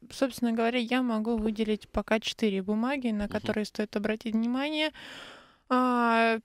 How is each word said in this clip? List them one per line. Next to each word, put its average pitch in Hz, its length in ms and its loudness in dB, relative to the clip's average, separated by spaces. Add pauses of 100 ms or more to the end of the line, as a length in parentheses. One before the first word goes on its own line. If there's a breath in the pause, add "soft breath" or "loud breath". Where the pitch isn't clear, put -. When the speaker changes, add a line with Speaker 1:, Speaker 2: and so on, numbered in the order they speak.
(120)
Speaker 1:
собственно 240 420 -2
говоря, 233 260 2
я 247 220 0
могу 233 360 0
выделить 214 520 -2
пока 220 300 0
четыре 196 420 0
бумаги, 233 480 0
на 208 180 -2
Speaker 2:
Мгм. - 0 -
Speaker 1:
которые 214 380 -2
стоит - 300 -4
обратить 214 400 -2
внимание. 285 560 0 (800 loud breath)
А, 233 760 4